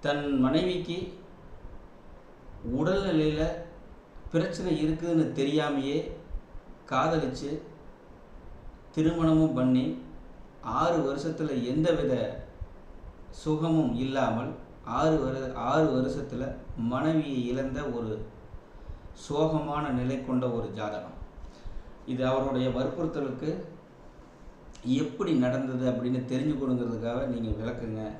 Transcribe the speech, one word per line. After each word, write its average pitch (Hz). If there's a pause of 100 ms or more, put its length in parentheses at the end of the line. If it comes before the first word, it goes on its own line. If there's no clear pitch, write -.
தன் 143
மனைவிக்கு 170 (1600)
உடல்நிலையில 160 (840)
பிரச்சனை 165
இருக்குதுன்னு 160
தெரியாமையே 143 (760)
காதலிச்சு 143 (1300)
திருமணமும் 160
பண்ணி 127 (580)
ஆறு 160
வருஷத்துல 143
எந்தவித 139 (880)
சுகமும் 156
இல்லாமல் 131 (300)
ஆறு 151
வரு-, 131
ஆறு 131
வருஷத்துல 127 (220)
மனைவியை 131
இழந்த 131
ஒரு 117 (1000)
சோகமான 151
நிலை 127
கொண்ட 127
ஒரு 110
ஜாதகம். 104 (880)
இது 127
அவருடைய 131
வற்புறுத்தலுக்கு 147 (1200)
எப்படி 151
நடந்தது 127
அப்படின்னு 123
தெரிஞ்சுக்கணுங்கிறதுக்காக 127
நீங்க 110
விளக்குங்க 110